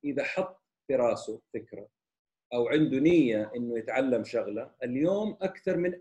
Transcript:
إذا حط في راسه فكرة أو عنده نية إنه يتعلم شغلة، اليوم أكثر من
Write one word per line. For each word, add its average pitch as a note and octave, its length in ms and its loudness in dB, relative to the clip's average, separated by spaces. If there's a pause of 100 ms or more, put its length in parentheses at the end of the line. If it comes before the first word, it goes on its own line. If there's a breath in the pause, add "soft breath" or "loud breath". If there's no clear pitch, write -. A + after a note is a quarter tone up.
إذا C#3 200 -2
حط - 400 -4 (240)
في C3+ 80 0
راسه A#2 460 0 (120)
فكرة G#2+ 340 -12 (680)
أو A#2+ 140 2
عنده C#3 320 2
نية C3 560 4
إنه A#2+ 220 -4
يتعلم A#2+ 460 0
شغلة، A2+ 480 -4 (120)
اليوم F3 580 0
أكثر F#3 360 -2
من F3+ 240 -2